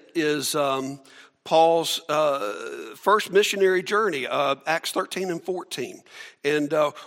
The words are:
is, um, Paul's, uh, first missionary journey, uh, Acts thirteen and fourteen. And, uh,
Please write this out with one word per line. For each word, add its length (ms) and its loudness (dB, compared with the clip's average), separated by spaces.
is, 400 -2
um, 440 -2
Paul's, 560 2
uh, 840 -2
first 360 2
missionary 500 4
journey, 460 -2
uh, 280 0
Acts 240 -2
thirteen 400 -4
and 120 -6
fourteen. 600 -8
And, 300 0
uh, 180 2